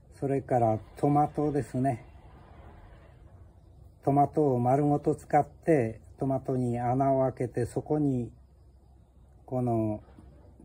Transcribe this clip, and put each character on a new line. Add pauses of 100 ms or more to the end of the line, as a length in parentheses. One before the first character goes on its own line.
(200)
そ
れ
か
ら (160)
ト
マ
ト
で
す
ね。 (2000)
ト
マ
ト
を
丸
ご
と
使
っ
て、 (180)
ト
マ
ト
に
穴
を
開
け
て、
そ
こ
に (1120)
こ
の (640)